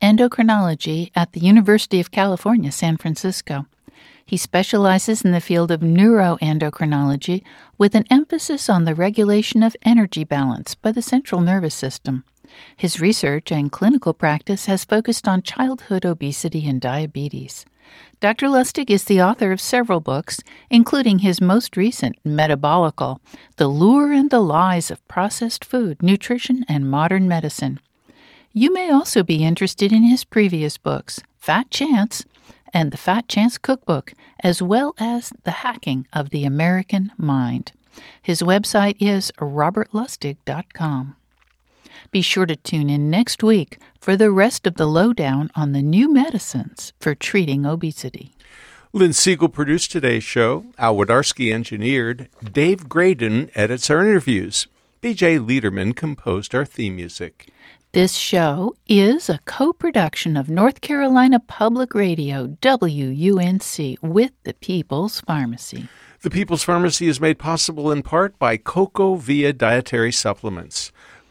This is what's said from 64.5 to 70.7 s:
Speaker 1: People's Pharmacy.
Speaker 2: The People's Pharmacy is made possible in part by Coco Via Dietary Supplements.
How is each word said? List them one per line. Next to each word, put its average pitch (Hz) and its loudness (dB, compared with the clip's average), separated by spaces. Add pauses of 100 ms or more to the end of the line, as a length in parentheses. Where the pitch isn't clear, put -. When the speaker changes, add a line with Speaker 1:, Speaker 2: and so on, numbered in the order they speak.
Speaker 1:
People's 175 -6
Pharmacy. 123 -6 (320)
Speaker 2:
The 165 -4
People's 170 -2
Pharmacy 175 0
is 139 -2
made 156 0
possible 156 -4
in 143 -2
part 190 -2
by 117 0
Coco 190 -2
Via 143 0
Dietary 120 0
Supplements. 98 -6 (400)